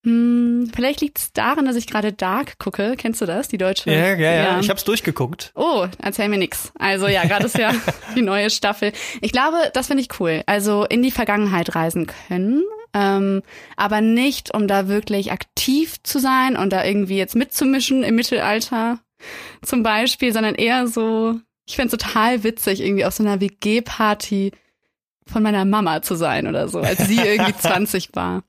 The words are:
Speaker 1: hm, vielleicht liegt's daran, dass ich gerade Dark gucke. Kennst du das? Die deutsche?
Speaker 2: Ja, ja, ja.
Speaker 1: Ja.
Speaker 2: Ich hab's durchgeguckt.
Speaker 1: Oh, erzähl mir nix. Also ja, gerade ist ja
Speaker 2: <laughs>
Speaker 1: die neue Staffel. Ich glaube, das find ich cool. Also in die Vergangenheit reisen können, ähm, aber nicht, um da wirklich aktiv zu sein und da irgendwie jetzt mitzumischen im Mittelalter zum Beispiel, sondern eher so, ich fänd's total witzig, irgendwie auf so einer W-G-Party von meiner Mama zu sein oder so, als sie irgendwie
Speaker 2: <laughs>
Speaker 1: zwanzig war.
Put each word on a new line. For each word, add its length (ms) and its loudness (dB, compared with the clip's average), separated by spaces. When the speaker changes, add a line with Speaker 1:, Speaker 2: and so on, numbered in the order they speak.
Speaker 1:
hm, 680 2
vielleicht 280 -2
liegt's 320 -4
daran, 320 2
dass 100 0
ich 120 -2
gerade 260 -2
Dark 460 -4
gucke. 380 -2
Kennst 220 -4
du 60 -2
das? 240 -4
Die 80 -4
deutsche? 340 0
Speaker 2:
Ja, 60 4
ja, 60 2
ja. 180 2
Speaker 1:
Ja. 160 2
Speaker 2:
Ich 100 2
hab's 160 -2
durchgeguckt. 720 -2
Speaker 1:
Oh, 300 2
erzähl 280 -2
mir 80 0
nix. 420 -4
Also 280 0
ja, 180 2
gerade 200 2
ist 120 -2
ja 140 2
Speaker 2:
<laughs> 220 -12
Speaker 1:
die 60 2
neue 280 0
Staffel. 440 -2
Ich 120 -2
glaube, 240 2
das 140 -2
find 120 2
ich 200 -6
cool. 260 0
Also 400 2
in 180 2
die 80 2
Vergangenheit 640 0
reisen 320 0
können, 360 0
ähm, 480 2
aber 260 0
nicht, 520 2
um 140 0
da 200 2
wirklich 440 -2
aktiv 720 -2
zu 160 -2
sein 360 2
und 160 0
da 140 0
irgendwie 320 0
jetzt 180 -2
mitzumischen 680 2
im 120 2
Mittelalter 840 0
zum 220 0
Beispiel, 480 0
sondern 240 0
eher 320 0
so, 480 0
ich 80 -10
fänd's 160 0
total 540 0
witzig, 360 -2
irgendwie 220 2
auf 120 0
so 80 0
einer 180 0
W-G-Party 1080 0
von 140 0
meiner 220 2
Mama 360 2
zu 140 -4
sein 320 0
oder 220 -2
so, 100 -6
als 280 2
sie 120 4
irgendwie 380 2
Speaker 2:
<laughs> 0 -
Speaker 1:
zwanzig 560 0
war. 360 -4